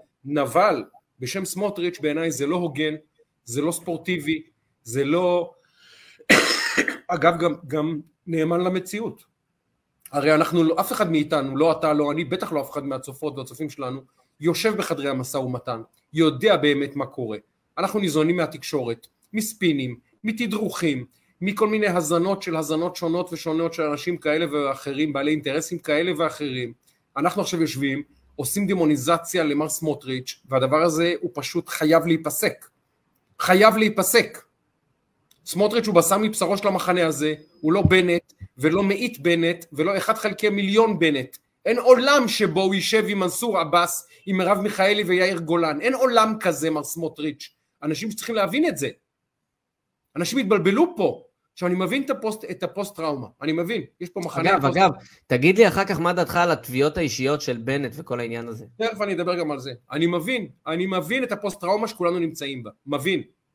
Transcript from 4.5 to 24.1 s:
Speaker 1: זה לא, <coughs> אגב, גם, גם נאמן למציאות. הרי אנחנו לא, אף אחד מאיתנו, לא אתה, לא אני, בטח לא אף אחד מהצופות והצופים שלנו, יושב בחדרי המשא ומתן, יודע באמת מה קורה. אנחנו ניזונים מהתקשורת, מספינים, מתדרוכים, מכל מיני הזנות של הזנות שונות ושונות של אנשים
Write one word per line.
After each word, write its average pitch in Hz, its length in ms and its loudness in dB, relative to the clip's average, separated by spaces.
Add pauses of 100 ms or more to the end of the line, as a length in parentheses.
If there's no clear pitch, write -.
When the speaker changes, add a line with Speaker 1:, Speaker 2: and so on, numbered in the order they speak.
Speaker 1:
זה 123 220 -2
לא, 175 500 0 (760)
<coughs> - 20 8 (800)
אגב, 170 240 4
גם, 160 160 0 (120)
גם 151 340 -2 (260)
נאמן 165 340 0
למציאות. 185 640 -4 (880)
הרי 143 220 4
אנחנו 160 300 4
לא, 160 160 2
אף 196 120 0
אחד 202 200 0
מאיתנו, 147 440 0
לא 156 160 4
אתה, 156 200 0
לא 147 200 2
אני, 160 120 -2
בטח 170 280 -6
לא 151 80 -2
אף 135 100 -8
אחד 143 140 -8
מהצופות 135 540 -8
והצופים 131 320 -10
שלנו, 131 300 -8 (400)
יושב 175 360 0
בחדרי 143 320 -4
המשא 131 280 -4
ומתן, 127 460 -6 (300)
יודע 160 440 4
באמת 143 400 0
מה 139 100 -4
קורה. 110 320 -8 (400)
אנחנו 190 220 -2
ניזונים 160 360 2
מהתקשורת, 139 720 -4 (260)
מספינים, 156 680 -2 (260)
מתדרוכים, 202 800 -4 (360)
מכל 208 280 0
מיני 214 180 0
הזנות 180 560 0
של 165 140 -4
הזנות 160 400 -2
שונות 175 360 -2
ושונות 165 420 -4
של 165 80 -4
אנשים 151 340 -4